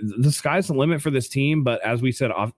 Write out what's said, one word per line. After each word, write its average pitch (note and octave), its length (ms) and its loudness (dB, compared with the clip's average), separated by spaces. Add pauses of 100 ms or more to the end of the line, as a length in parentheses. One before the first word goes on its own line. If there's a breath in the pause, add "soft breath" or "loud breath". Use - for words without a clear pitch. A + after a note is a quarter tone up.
(180)
the C3+ 120 4
sky's E3 360 0
the D#3+ 80 -2
limit D3 260 2
for D#3 100 -2
this C3 200 -2
team. C#3+ 340 0
But A#2 180 0
as A#2 200 0
we B2+ 100 2
said, A#2 180 -2
off-, G#2 280 -2